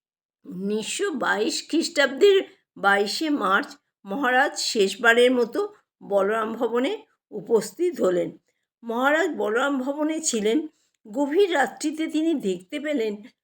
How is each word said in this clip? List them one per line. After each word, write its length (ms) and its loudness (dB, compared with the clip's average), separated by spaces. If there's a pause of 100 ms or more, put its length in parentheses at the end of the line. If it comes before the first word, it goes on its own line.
(460)
উনিশশো 640 -4
বাইশ 580 -2
খ্রিস্টাব্দের 720 2 (360)
বাইশে 520 2
মার্চ 480 0 (280)
মহারাজ 540 0
শেষবারের 720 4
মতো 420 -2 (300)
বলরাম 500 0
ভবনে 500 -2 (280)
উপস্থিত 720 0
হলেন। 360 0 (460)
মহারাজ 460 0
বলরাম 500 -2
ভবনে 420 -4
ছিলেন। 460 0 (440)
গভীর 420 2
রাত্রিতে 540 -2
তিনি 260 0
দেখতে 460 -6
পেলেন 360 -4 (280)